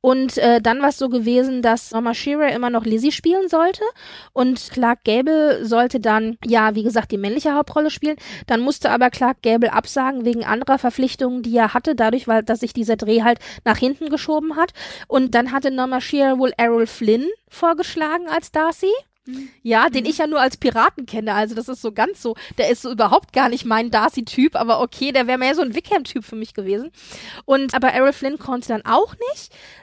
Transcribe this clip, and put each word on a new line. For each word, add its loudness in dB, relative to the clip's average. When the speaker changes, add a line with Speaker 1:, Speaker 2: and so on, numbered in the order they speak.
Speaker 1:
Und, 2
äh, 4
dann 0
war's 0
so -2
gewesen, 0
dass 0
Norma -2
Shearer -2
immer -2
noch -2
Lizzie 0
spielen 0
sollte 0
und 0
Clark 0
Gable 2
sollte 2
dann, 0
ja, 2
wie -2
gesagt, 0
die -4
männliche -2
Hauptrolle 0
spielen. -4
Dann 0
musste 0
aber 4
Clark -2
Gable 2
absagen -2
wegen 0
anderer 0
Verpflichtungen, -2
die -2
er 2
hatte, -2
dadurch, 0
weil, 4
dass -2
sich -6
dieser 0
Dreh 2
halt 4
nach 2
hinten -2
geschoben -2
hat. 0
Und 2
dann 2
hatte 0
Norma -2
Shearer 2
wohl 0
Errol 2
Flynn 0
vorgeschlagen -2
als -4
Darcy. 0
Speaker 2:
Mhm. -14
Speaker 1:
Ja, 4
den -2
Speaker 2:
Mhm. 0
Speaker 1:
ich -4
ja 0
nur -2
als 2
Piraten 0
kenne, -6
also -2
das -8
ist -10
so -6
ganz -2
so, -6
der 2
ist 0
so -8
überhaupt 2
gar 2
nicht -4
mein 0
Darcy-Typ, 0
aber 0
okay, -4
der 2
wäre 0
mehr 0
so 0
ein -2
Wickham-Typ -4
für -16
mich -12
gewesen. -6
Und, 2
aber 2
Errol 4
Flynn -6
konnte -8
dann -4
auch 2
nicht. -12